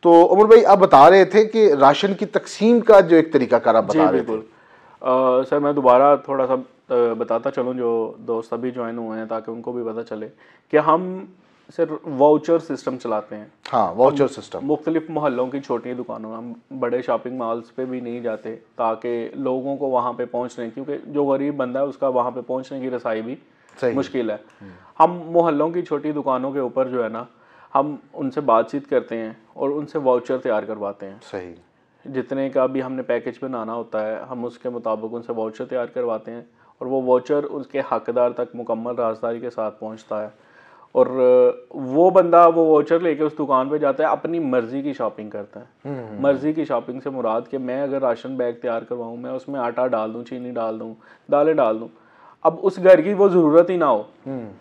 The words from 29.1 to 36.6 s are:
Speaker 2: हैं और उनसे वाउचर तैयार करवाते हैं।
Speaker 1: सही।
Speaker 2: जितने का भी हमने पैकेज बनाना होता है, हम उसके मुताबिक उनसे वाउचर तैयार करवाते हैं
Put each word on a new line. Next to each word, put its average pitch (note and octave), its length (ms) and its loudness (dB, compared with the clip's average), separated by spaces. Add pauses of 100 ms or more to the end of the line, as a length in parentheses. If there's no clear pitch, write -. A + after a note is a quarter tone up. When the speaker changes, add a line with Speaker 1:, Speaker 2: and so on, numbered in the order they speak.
Speaker 2:
हैं A2+ 280 -10 (140)
और C#3 140 -4
उनसे D3 280 -6
वाउचर B2+ 400 0
तैयार A2 260 -2
करवाते G#2 420 -10
हैं। G2 160 -18
Speaker 1:
सही। F2+ 320 -14 (520)
Speaker 2:
जितने C3+ 440 -6
का C3 160 0
भी C3+ 140 -4
हमने C3 220 -8
पैकेज A#2+ 400 -6
बनाना A#2+ 300 -8
होता A2+ 280 -8
है, G#2+ 240 -8
हम B2 200 -10
उसके A#2+ 240 -10
मुताबिक A2+ 440 -8
उनसे A#2 200 -10
वाउचर A2+ 320 -8
तैयार B2 220 -6
करवाते A#2+ 440 -6
हैं A#2 160 -16 (340)